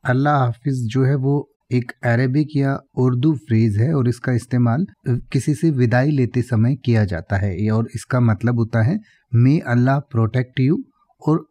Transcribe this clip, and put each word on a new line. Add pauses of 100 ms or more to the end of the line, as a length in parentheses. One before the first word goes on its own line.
अल्लाह
हाफिज
जो
है
वो (180)
एक (120)
अरबिक
या (180)
उर्दू
फ्रेज
है
और
इसका
इस्तेमाल,
अ, (200)
किसी
से
विदाई
लेते
समय
किया
जाता
है।
ये,
और
इसका
मतलब
होता
है, (360)
"May (140)
Allah (160)
protect
you" (520)
और